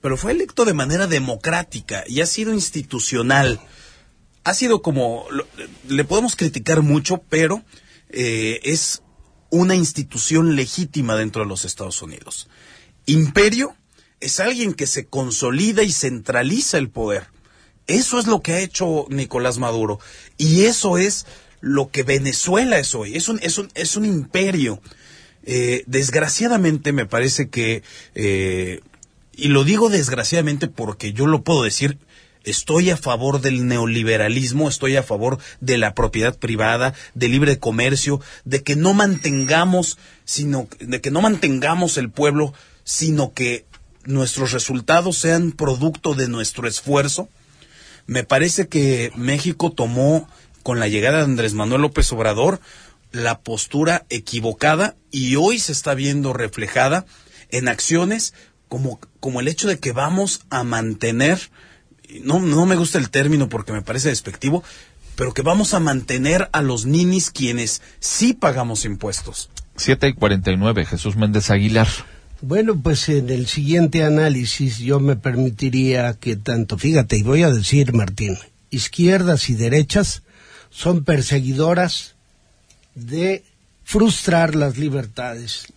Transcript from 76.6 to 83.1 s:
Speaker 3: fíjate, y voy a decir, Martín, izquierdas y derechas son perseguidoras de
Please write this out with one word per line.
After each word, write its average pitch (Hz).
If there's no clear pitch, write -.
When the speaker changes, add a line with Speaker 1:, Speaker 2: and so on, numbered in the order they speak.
Speaker 3:
fíjate, 131
y 104
voy 135
a 160
decir, 131
Martín, 101
izquierdas 175
y -
derechas 143
son 170
perseguidoras 147
de 165